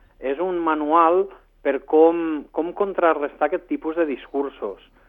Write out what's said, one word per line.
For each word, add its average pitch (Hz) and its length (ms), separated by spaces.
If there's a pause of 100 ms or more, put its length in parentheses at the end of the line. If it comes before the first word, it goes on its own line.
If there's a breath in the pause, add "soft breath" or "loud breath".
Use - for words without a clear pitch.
(200 soft breath)
és 139 240
un 180 160
manual 165 720 (340 loud breath)
per 139 220
com, 160 680
com 165 220
contrarrestar 156 720
aquest 175 220
tipus 151 260
de 165 100
discursos. 131 760 (280 soft breath)